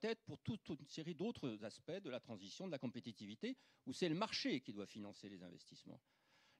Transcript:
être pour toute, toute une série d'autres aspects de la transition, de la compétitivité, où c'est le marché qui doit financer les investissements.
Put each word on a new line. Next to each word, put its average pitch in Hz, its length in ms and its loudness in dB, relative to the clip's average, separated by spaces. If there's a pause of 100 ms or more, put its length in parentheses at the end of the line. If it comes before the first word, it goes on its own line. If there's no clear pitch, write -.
être 220 240 2
pour 151 160 -6
toute, - 240 0
toute 156 160 -2
une 143 80 -14
série 160 260 -2
d'autres 143 500 2
aspects - 280 -4
de 185 180 -2
la 123 100 0
transition, 101 460 -6
de 180 60 0
la 139 60 0
compétitivité, 117 800 -2 (300)
où 131 60 -2
c'est 175 160 6
le 156 60 6
marché 208 460 4
qui - 120 -6
doit 101 140 -2
financer 101 420 -8
les 95 140 -8
investissements. - 580 -12 (600)